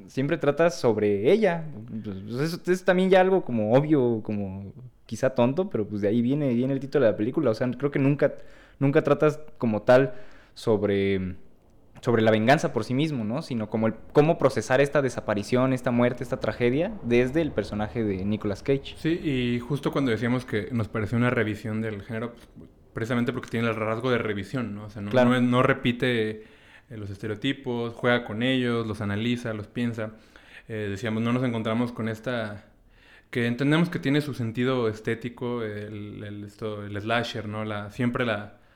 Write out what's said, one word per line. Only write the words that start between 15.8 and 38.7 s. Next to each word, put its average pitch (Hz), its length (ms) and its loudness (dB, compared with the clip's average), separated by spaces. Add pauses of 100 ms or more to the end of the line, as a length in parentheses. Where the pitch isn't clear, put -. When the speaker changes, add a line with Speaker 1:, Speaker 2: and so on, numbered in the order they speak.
Speaker 1:
muerte, 123 320 2
esta 127 180 -6
tragedia 139 520 0 (100)
desde 127 400 4
el 143 80 -2
personaje 107 540 -4
de 95 200 -2
Nicolas 104 380 -2
Cage. 139 340 -2
Speaker 2:
Sí, 165 260 -2
y 123 380 0
justo 139 320 -4
cuando 139 180 0
decíamos 120 360 0
que 107 240 -2
nos 113 180 -2
pareció 113 300 -2
una 123 100 4
revisión 110 540 -2
del 107 200 -6
género, 113 300 -8
pues, - 160 -20 (460)
precisamente 120 400 0
porque 123 160 -8
tiene 117 180 -2
el 110 80 -2
rasgo 110 360 -2
de 120 40 2
revisión, 107 600 -4
¿no? 104 80 -12
O 104 60 -14
sea, 101 120 -12
no, 104 80 -6
Speaker 1:
Claro. 123 200 6
Speaker 2:
no, 127 120 2
no 123 200 4
repite, 123 680 0 (580)
eh, 117 80 -14
los 101 140 -10
estereotipos, 117 840 -6
juega 120 300 2
con 110 180 -6
ellos, 123 440 0
los 107 160 -6
analiza, 113 500 -2
los 107 140 -8
piensa. 113 460 -4 (560)
Eh, 107 200 -6
decíamos, 110 340 -2
no 117 120 0
nos 127 80 2
encontramos 117 500 0
con 113 160 -6
esta... 110 560 -6 (640)
Que 117 160 0
entendemos 147 440 2
que - 80 -4
tiene 143 240 2
su 139 100 -6
sentido 120 560 0
estético, 120 760 -6
el, 104 640 -10
el, 104 200 -12
esto, 104 380 -8
el 101 160 -8
slasher, 113 480 -4
¿no? 107 200 -6
La, 104 240 -8
siempre 123 340 -2
la, 104 320 -4 (200)